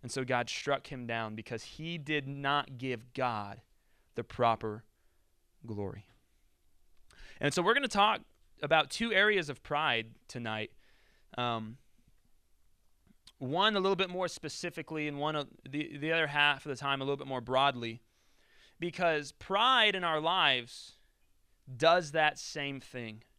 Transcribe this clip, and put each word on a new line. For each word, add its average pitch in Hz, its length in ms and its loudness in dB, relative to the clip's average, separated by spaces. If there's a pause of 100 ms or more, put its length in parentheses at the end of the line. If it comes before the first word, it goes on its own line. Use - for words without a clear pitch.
And 127 100 -10
so 131 120 -4
God 123 260 0
struck - 380 -2
him 127 180 -10
down 113 280 -4
because 110 280 -8
he 165 340 -10
did 147 320 -2
not 139 480 -2
give 123 380 -6
God 107 480 -4 (520)
the 117 100 -6
proper 110 600 0 (800)
glory. 101 400 -8 (1400)
And 147 140 0
so 180 80 2
we're 196 100 4
gonna 277 160 2
talk 208 320 2 (420)
about 156 280 4
two 233 220 -4
areas 196 360 4
of 131 140 -10
pride 135 460 0 (200)
tonight. 110 440 -6 (680)
Um, 117 400 -4 (1600)
one 175 360 2
a 202 60 4
little 190 160 4
bit 185 120 0
more 180 200 -4
specifically 156 800 -6
and 143 100 -6
one, 151 160 -2
uh, 147 100 -2 (240)
the, 147 280 -6
the 151 160 -2
other 160 160 2
half 147 360 4
of 151 60 -8
the 131 60 -4
time 139 240 -2
a 135 40 -4
little 139 120 0
bit 139 100 -10
more 131 140 -4
broadly. 120 600 2 (760)
Because 165 540 0
pride 214 640 4
in 180 80 -2
our 160 160 2
lives 151 720 2 (840)
does 160 360 6
that 151 260 2
same 139 420 -6
thing. 110 440 -12 (140)